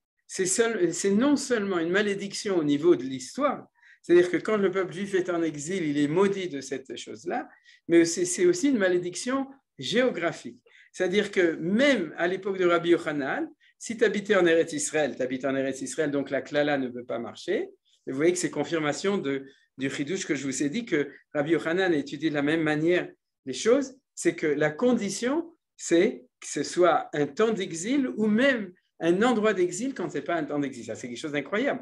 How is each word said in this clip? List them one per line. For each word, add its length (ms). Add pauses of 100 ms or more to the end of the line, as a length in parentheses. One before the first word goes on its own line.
(260)
c'est 200
seul, 480
c'est 160
non 260
seulement 420
une 120
malédiction 640
au 80
niveau 320
de 60
l'histoire, 640 (360)
c'est-à-dire 280
que 60
quand 200
le 140
peuple 220
juif 220
est 160
en 120
exil, 420
il 120
est 120
maudit 400
de 120
cette 360
chose-là, 520 (380)
mais 180
c'est, 200
c'est 220
aussi 240
une 80
malédiction 680 (320)
géographique. 800 (340)
C'est-à-dire 380
que 300
même 580
à 80
l'époque 320
de 80
Rabbi 240
Yochanan, 580 (300)
si 180
tu 80
habitais 300
en 100
Eretz 280
Israël, 420
tu 80
habites 220
en 100
Eretz 260
Israël, 300
donc 200
la 120
klala 360
ne 100
peut 160
pas 160
marcher. 480 (380)
Et 40
vous 60
voyez 160
que 60
c'est 120
confirmation 680
de, 280 (320)
du 100
chidouche 380
que 80
je 100
vous 200
ai 40
dit, 160
que 260 (220)
Rabbi 200
Yochanan 400
a 40
étudié 320
de 60
la 80
même 200
manière 460 (380)
les 60
choses, 440 (200)
c'est 180
que 120
la 240
condition, 840 (220)
c'est 480 (160)
que 80
ce 160
soit 480
un 140
temps 260
d'exil 640
ou 100
même 460 (260)
un 240
endroit 320
d'exil 400
quand 160
ce 80
n'est 60
pas 100
un 100
temps 140
d'exil. 260
Ça, 100
c'est 140
quelque 100
chose 140
d'incroyable. 500